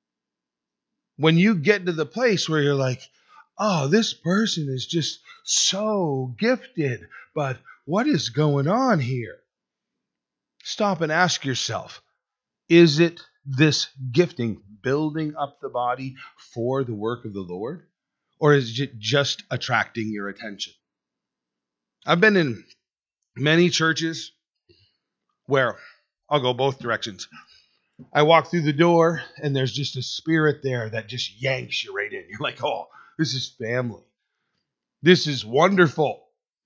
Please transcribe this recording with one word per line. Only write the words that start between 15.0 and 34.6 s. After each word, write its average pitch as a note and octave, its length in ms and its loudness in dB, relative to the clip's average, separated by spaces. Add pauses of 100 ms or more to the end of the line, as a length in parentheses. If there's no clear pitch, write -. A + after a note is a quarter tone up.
up C#3+ 240 -8
the C3+ 100 -10
body B2 460 -6 (380)
for B2+ 300 -2
the A#2 100 -6
work A2+ 300 -6
of G#2+ 80 -10
the G2 80 -8
Lord? F#2+ 460 -10 (520)
Or D3 160 6
is A#2+ 240 0
it C#3 200 -8
just B2+ 520 -2
attracting A2+ 600 -2
your G2+ 160 -8
attention? G2+ 460 -14 (1300)
I've D#3+ 140 2
been G#3 160 6
in C#3 280 0 (720)
many D#3+ 340 4
churches D#3+ 640 -2 (1120)
where B2+ 320 0 (500)
I'll D3 120 2
go B2 120 0
both B2+ 260 0
directions. A2 480 -6 (840)
I D3+ 100 2
walk D#3 280 4
through F3 120 0
the D3 100 2
door E3 500 4 (160)
and D3 180 -2
there's C3 160 -2
just C3+ 240 -8
a B2+ 60 -8
spirit D#3 600 0
there A#2+ 280 -4
that A2 180 -8
just A#2 320 -10
yanks B2+ 420 -4
you G2+ 140 -12
right G#2 160 -6
in. G2 160 -12
You're G#2 120 -18
like, B2+ 220 -6
"Oh, A2+ 260 -4 (300)
this C#3 160 -2
is B2+ 240 -10
family. A#2 460 -4 (960)